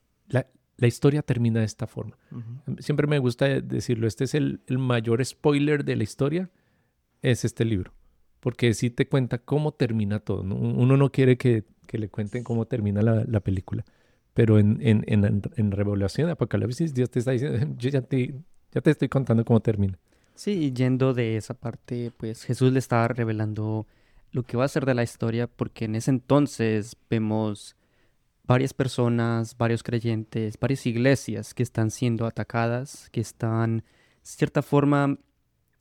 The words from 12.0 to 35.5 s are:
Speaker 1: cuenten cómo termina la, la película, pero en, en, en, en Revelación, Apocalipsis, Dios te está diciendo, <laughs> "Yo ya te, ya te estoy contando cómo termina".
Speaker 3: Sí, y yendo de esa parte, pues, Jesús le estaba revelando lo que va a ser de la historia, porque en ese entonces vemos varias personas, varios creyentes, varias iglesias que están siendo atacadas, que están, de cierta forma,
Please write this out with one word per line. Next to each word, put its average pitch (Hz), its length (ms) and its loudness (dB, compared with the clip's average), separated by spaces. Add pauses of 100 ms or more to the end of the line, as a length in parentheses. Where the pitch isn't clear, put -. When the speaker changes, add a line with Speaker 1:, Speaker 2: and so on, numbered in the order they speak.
Speaker 1:
cuenten 110 360 -6
cómo 113 220 -2
termina 101 360 -2
la, 113 220 2
la 113 160 0
película, 98 440 -4 (500)
pero 110 240 6
en, 104 220 4
en, 110 260 4
en, 104 360 2 (140)
en 104 140 0
Revelación, 101 600 0
Apocalipsis, 123 640 -2
Dios 123 160 0
te - 100 -4
está 120 120 -2
diciendo, 131 260 -2 (140)
<laughs> 131 60 -12
"Yo 123 120 -2
ya 139 120 0
te, 131 320 -2 (380)
ya 127 80 -4
te 156 100 4
estoy 143 180 2
contando 117 360 2
cómo 113 160 4
termina". 98 380 0 (360)
Speaker 3:
Sí, - 180 -4
y 151 200 -2
yendo 127 420 2
de 113 220 0
esa 110 180 -6
parte, 120 600 -8
pues, 110 280 -10
Jesús 127 280 2
le 131 60 2
estaba 117 300 2
revelando 110 800 -2 (440)
lo 127 140 -2
que - 120 -6
va 123 80 2
a 143 40 0
ser 143 180 -2
de 131 80 2
la 120 80 0
historia, 117 440 -2
porque - 380 -8
en 107 100 -4
ese 117 160 -2
entonces 120 840 0 (140)
vemos 107 680 -2 (680)
varias 131 280 2
personas, 117 840 -2
varios 117 240 0
creyentes, 110 760 -4
varias 135 280 -2
iglesias 120 680 0
que - 80 -2
están 113 280 -2
siendo 113 360 -2
atacadas, 117 840 -6
que 120 80 -4
están, 113 560 -2
de 107 80 -6 (380)
cierta - 400 -2
forma, 143 560 2 (640)